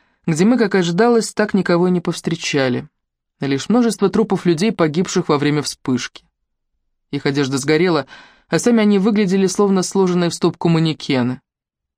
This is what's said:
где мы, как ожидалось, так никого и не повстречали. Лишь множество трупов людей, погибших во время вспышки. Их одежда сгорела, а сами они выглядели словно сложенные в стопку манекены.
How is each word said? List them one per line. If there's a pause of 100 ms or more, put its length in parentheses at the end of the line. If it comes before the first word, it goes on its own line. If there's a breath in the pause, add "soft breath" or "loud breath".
(260 soft breath)
где
мы,
как
ожидалось,
так
никого
и
не
повстречали. (520)
Лишь
множество
трупов
людей,
погибших
во
время
вспышки. (840)
Их
одежда
сгорела, (400 loud breath)
а
сами
они
выглядели
словно
сложенные
в
стопку
манекены. (560)